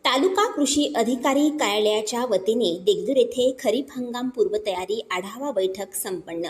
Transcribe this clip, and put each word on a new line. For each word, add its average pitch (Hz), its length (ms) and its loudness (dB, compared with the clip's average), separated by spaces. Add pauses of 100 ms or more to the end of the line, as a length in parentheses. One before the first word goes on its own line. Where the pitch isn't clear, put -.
तालुका 359 460 2
कृषी 294 460 0
अधिकारी 269 520 2
कार्यालयाच्या 214 760 0
वतीने 202 540 0
देगलूर 202 380 2
येथे 254 440 2
खरीप 247 260 0 (100)
हंगाम 247 320 -6
पूर्वतयारी 208 840 0
आढावा 208 400 -6
बैठक 190 440 -2
संपन्न. 170 560 -6